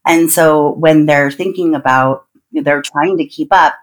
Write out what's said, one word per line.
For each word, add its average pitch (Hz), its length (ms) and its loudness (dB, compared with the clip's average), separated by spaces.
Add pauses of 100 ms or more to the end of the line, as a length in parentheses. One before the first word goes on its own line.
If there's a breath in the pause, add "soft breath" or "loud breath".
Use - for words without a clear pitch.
And 165 240 0
so 151 400 2
when 156 340 2
they're 143 240 0
thinking 175 460 -4
about, 131 500 -2 (260)
they're 143 300 -2
trying 170 360 -4
to 147 100 -6
keep 151 240 -10
up 180 320 2